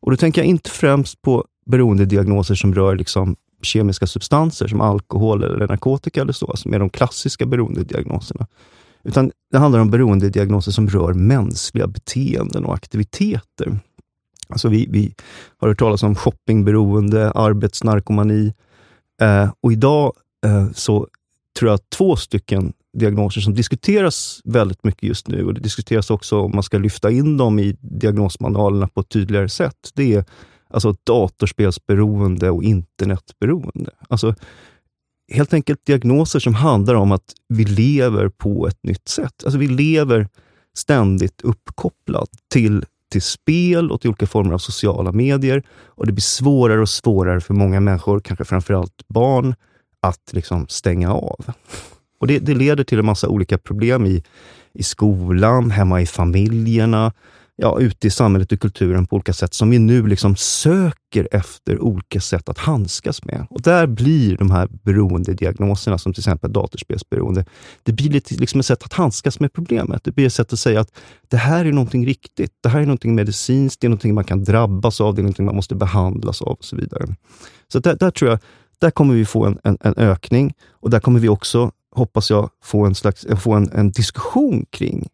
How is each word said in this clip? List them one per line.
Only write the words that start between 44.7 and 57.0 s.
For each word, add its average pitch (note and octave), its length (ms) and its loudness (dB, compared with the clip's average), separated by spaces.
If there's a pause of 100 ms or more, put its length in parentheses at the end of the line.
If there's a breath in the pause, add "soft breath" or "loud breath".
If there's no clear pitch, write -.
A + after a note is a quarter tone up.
medier. C3+ 580 0
Och - 360 -10
det A#2 60 0
blir G2+ 100 -2
svårare B2 600 2
och G#2+ 80 2
svårare F2+ 520 0
för - 120 -4
många G2 260 2
människor, G2+ 400 0
kanske - 260 -8
framförallt F#2 640 -4
barn, B2+ 480 0 (440)
att - 320 -4
liksom F2 360 -4
stänga F2+ 460 -2
av. - 320 -6 (760 loud breath)
Och A#2+ 80 -2
det, C#3 120 2
det D3 140 0
leder C#3 300 2
till A2+ 160 0
en G#2+ 60 2
massa G#2+ 220 0
olika G2 300 0
problem A2+ 480 0
i, F#2 180 0 (500 loud breath)
i G#2 100 -8
skolan, G#2 880 2
hemma F#2 300 2
i F2 40 2
familjerna, A2 1080 0 (420 soft breath)